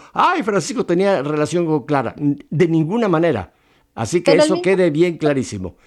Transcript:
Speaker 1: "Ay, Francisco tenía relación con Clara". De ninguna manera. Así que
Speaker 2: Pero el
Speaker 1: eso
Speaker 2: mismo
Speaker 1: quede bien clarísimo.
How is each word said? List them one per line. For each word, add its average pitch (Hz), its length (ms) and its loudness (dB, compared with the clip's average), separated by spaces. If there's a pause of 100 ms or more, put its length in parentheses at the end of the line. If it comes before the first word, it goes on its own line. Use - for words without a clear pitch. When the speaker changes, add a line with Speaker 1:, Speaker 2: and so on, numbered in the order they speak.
(140)
Speaker 1:
"Ay, 339 300 0
Francisco 202 420 -2
tenía 185 360 0
relación 151 440 -2
con 156 200 -2
Clara". 135 320 -2
De 143 520 0
ninguna 165 400 0
manera. 156 420 0 (440)
Así 123 260 -2
que - 100 2
Speaker 2:
Pero 302 120 6
el - 40 4
Speaker 1:
eso - 80 0
Speaker 2:
mismo 175 80 -6
Speaker 1:
quede 185 280 2
bien 165 260 0
clarísimo. 123 580 -4 (120)